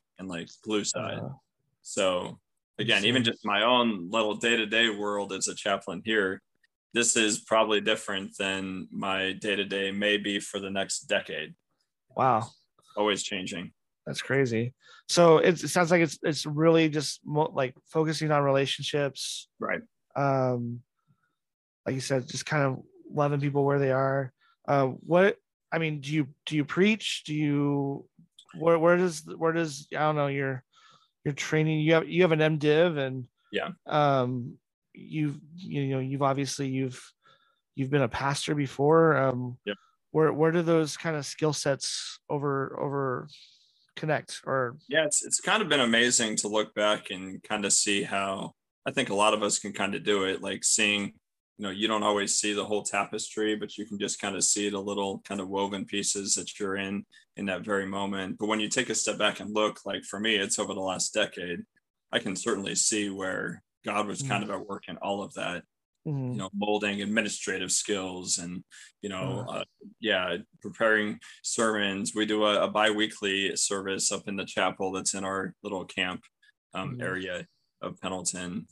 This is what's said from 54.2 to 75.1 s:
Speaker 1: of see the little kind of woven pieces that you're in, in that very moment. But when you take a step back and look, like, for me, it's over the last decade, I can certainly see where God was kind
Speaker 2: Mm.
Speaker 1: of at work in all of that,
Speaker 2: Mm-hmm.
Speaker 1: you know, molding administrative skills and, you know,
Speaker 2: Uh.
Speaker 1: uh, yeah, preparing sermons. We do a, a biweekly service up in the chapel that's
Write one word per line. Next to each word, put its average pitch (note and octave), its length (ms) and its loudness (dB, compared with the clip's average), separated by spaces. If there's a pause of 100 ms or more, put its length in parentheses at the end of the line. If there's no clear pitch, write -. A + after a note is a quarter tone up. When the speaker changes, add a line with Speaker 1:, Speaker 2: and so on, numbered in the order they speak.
Speaker 1:
of F2+ 80 -2
see G#2 260 2
the G2+ 100 -2
little G2+ 400 -2
kind G2+ 200 -8
of F#2+ 80 -6
woven G2 380 -2
pieces G2+ 500 -2
that F2 240 -6
you're G2 160 -4
in, G2 300 -4 (320)
in G2+ 80 -6
that F#2 160 -4
very G2 240 -2
moment. G2 520 -4
But G#2+ 100 -4
when A2 120 0
you G#2+ 80 -2
take B2+ 220 -2
a G#2+ 60 -2
step G#2 220 -2
back G#2 220 0
and G2+ 140 -8
look, G#2+ 320 0
like, G2 180 -6
for - 160 -10
me, A2 160 2
it's G2+ 240 0
over G2 140 -2
the G2 80 -6
last F#2 320 -2
decade, F#2+ 480 -4 (500)
I A#2 80 2
can G#2 160 -4
certainly G2+ 400 -2
see G#2 340 0
where F#2+ 540 -6 (220)
God G#2 220 0
was F#2+ 140 -6
kind G#2 220 -2
Speaker 2:
Mm. G#2 60 -6
Speaker 1:
of - 20 -8
at F#2+ 160 -8
work G2 220 -10
in F2 80 -12
all G2+ 260 -4
of - 120 -12
that, F2+ 280 -6 (420)
Speaker 2:
Mm-hmm. C3+ 280 -4
Speaker 1:
you - 40 -6
know, F#2+ 160 -6
molding G2+ 480 0
administrative G2+ 680 -2
skills F#2 680 -2
and, F2+ 260 -10 (380)
you G2+ 80 -8
know, F#2+ 380 -6
Speaker 2:
Uh. - 120 -10
Speaker 1:
uh, G2+ 40 -8 (380)
yeah, F#2 360 0 (240)
preparing G#2+ 580 0 (220)
sermons. G#2 720 0
We G#2+ 140 0
do G#2+ 160 2
a, G2+ 220 4
a - 40 4
biweekly G#2 840 0
service F#2+ 560 -2
up G2 160 -6
in G2+ 80 -6
the F#2 100 -6
chapel F#2 460 -2
that's F#2 240 -2